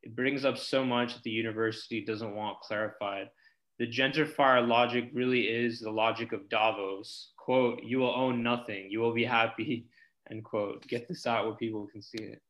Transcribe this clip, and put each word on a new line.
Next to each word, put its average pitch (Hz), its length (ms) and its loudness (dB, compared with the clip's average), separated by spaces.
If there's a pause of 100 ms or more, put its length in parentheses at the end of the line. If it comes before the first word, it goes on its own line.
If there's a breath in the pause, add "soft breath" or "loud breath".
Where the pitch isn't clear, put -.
It 113 100 -14
brings 131 300 0
up 127 140 2
so 135 260 0
much 120 300 2
that - 100 -18
the 117 60 -4
university 110 720 -2
doesn't 107 320 -4
want 107 240 -6
clarified. 101 720 -4 (500 soft breath)
The 120 60 0
gentrifier 131 800 4
logic 120 460 4
really 123 340 2
is 117 320 0
the 110 100 -6
logic 113 420 0
of 98 180 -8
Davos. 107 880 -2
Quote, 123 440 2
'You 123 180 -2
will 127 140 2
own 127 280 0
nothing. 113 480 -2
You 107 100 -2
will 117 140 2
be 117 100 2
happy,' 113 640 0 (200 soft breath)
<laughs> - 220 -20
end 110 140 -10
quote." 104 420 -4
Get - 220 -6
this - 180 -8
out 113 200 0
where 110 80 -4
people 110 320 -4
can 101 160 -16
see - 160 -14
it. 107 320 -12